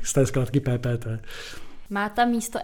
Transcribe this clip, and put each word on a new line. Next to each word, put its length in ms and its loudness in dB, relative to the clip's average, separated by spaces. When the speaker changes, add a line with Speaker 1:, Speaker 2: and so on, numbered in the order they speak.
Speaker 1:
z 100 -2
té 120 6
zkratky 340 2
P 180 2
P 200 0
T. 220 -4
Speaker 2:
Má 200 -2
tam 220 4
místo 320 -2